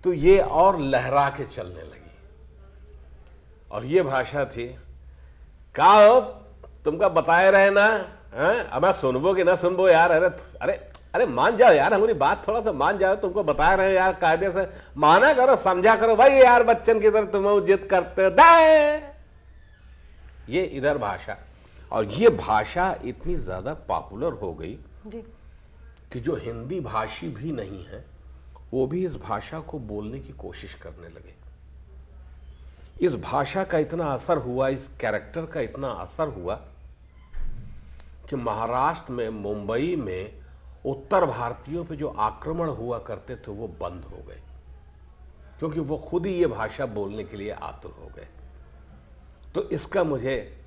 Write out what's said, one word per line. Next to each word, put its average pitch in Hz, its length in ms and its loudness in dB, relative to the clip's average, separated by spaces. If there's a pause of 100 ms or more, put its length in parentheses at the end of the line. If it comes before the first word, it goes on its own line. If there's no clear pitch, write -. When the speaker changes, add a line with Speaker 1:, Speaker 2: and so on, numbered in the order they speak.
Speaker 1:
तो 180 100 0
ये 175 260 6
और 175 400 2
लहरा 135 500 0
के 139 160 -10
चलने 90 360 -14
लगी। 76 220 -20 (1700)
और 107 140 -10
ये 170 160 2
भाषा 135 440 -4
थी, 120 320 -14 (1000)
"का 147 100 2
हो, 214 360 10 (640)
तुमका 165 240 0
बताए 170 420 4
रहे 196 180 6
ना, 202 180 4 (460)
हैं? 185 320 0
अब 139 200 -2
मैं 190 80 4
सुनबो 143 400 0
कि 185 100 0
ना 180 120 4
सुनबो 180 340 0
यार, 170 220 6
अरे, 170 500 0
अरे, - 280 -4 (260)
अरे 240 100 2
मान 165 320 0
जाओ 226 140 10
यार, 156 220 4
हमारी 214 200 2
बात 156 340 0
थोड़ा 220 140 -2
सा 180 100 -2
मान 151 260 -2
जाओ, 190 180 2
तुमको 190 280 -4
बता 160 300 2
रहे 190 140 2
हैं 190 60 2
यार, 185 200 2
कायदे 175 380 0
से 185 180 -4 (280)
माना 185 360 6
करो, 254 220 4
समझा 190 400 2
करो 226 200 2
भाई, 262 160 8
यार 247 320 8
बच्चन 220 360 2
की 214 100 4
तरह 208 160 2
तुम 196 400 0
जिद 190 260 2
करते 185 320 0
हो, 190 60 4
दे।" 311 680 6 (1500)
ये 170 140 -2
इधर 139 340 -2
भाषा, 101 400 -8 (540)
और 107 140 -2
ये 151 240 4
भाषा 175 680 -2 (100)
इतनी 120 300 -8
ज़्यादा 98 380 -8
popular 107 580 -8
हो 98 220 -10
गई 82 260 -14 (280)
Speaker 2:
जी। 220 140 -16 (880)
Speaker 1:
कि 127 80 -10
जो 139 160 -6
हिंदी 120 440 -10
भाषी 110 500 -8
भी 131 220 -10
नहीं 98 340 -12
है, 110 200 -18 (680)
वो 131 140 -2
भी 180 180 -6
इस 165 100 -8
भाषा 110 440 -10
को 151 200 -14
बोलने 107 400 -12
की 131 140 -20
कोशिश 87 400 -18
करने 82 340 -20
लगे। - 360 -20 (1600)
इस 170 140 0
भाषा 139 480 -4
का 185 140 -4
इतना 165 280 -4
असर 147 320 -2
हुआ, 127 300 -4
इस 135 200 -6
character 120 580 -8
का 151 160 -10
इतना 127 260 -8
असर 107 400 -8
हुआ 90 280 -8 (1700)
कि 143 60 -8
महाराष्ट्र 120 760 -4
में, 117 180 -6
मुंबई 110 680 -6
में 101 360 -8 (540)
उत्तर 160 400 -2
भारतीयों 131 600 -8
पे 170 100 -12
जो 143 120 -8
आक्रमण 156 600 -6
हुआ 117 320 -8
करते 117 360 -14
थे, 113 160 -18
वो 107 160 -12
बंद 87 360 -12
हो 82 260 -18
गए, - 100 -20 (1200)
क्योंकि 156 200 -8
वो 147 180 -6
खुद 170 280 -6
ही 196 80 -4
ये 170 140 2
भाषा 110 380 -6
बोलने 104 380 -8
के 104 140 -16
लिए 101 140 -10
आतुर - 480 -14
हो - 160 -20
गए। - 120 -20 (1300)
तो - 140 -6
इसका - 340 -4
मुझे 131 640 -6